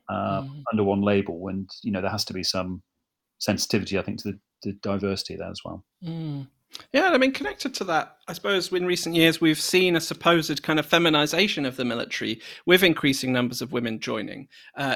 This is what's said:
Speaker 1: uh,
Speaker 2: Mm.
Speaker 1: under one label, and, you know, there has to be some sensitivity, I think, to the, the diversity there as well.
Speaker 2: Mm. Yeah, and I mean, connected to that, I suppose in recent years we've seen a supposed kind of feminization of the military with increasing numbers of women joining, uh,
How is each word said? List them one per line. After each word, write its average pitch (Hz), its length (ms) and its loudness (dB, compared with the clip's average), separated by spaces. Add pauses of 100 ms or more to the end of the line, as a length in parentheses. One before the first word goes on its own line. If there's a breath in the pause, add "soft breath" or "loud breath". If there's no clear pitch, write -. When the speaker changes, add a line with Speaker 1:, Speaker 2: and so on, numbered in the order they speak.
Speaker 1:
uh, 98 320 -2
Speaker 2:
Mm. 139 300 -12
Speaker 1:
under 107 120 2
one 101 180 2
label, 98 460 0
and, 95 220 -6 (140)
you 110 80 -4
know, 95 100 -2
there 95 80 -2
has 101 160 -4
to 101 80 -10
be 92 100 -6
some 92 380 -4 (560)
sensitivity, 95 600 -2
I 90 40 0
think, 101 220 -8
to 104 80 -4
the, 92 80 -12 (240)
the 101 180 -6
diversity 98 540 -4
there 87 160 -10
as 95 120 -14
well. 85 220 -12 (180)
Speaker 2:
Mm. 160 440 -8 (460 loud breath)
Yeah, 330 140 4
and 339 80 4
I - 20 6
mean, 262 160 4
connected 381 400 -6
to - 100 -6
that, 165 320 -2 (140)
I 170 40 -8
suppose 185 380 -2
in 180 140 0
recent 175 280 -2
years 165 280 6
we've 156 180 4
seen 185 380 4
a - 20 -2
supposed 160 640 0
kind 156 160 2
of 147 60 0
feminization 160 800 2
of 127 100 -4
the 131 80 -2
military 117 560 -4 (260 loud breath)
with 180 160 8
increasing 139 520 4
numbers 123 280 0
of 135 120 -6
women 117 260 -2
joining, 101 480 -6 (300 loud breath)
uh, 135 180 -2